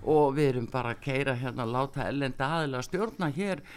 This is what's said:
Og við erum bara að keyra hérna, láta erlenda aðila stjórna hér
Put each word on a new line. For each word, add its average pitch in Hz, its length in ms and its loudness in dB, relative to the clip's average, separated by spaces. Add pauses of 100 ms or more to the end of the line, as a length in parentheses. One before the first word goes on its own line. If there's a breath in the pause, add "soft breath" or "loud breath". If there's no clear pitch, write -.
Og 147 320 6
við 147 140 6
erum 123 180 0
bara 120 240 -2
að - 80 -8
keyra 135 340 0
hérna, 123 300 -4
láta 127 420 -2
erlenda 135 400 -2
aðila 147 360 0
stjórna 185 500 -2
hér 180 300 -4 (140 loud breath)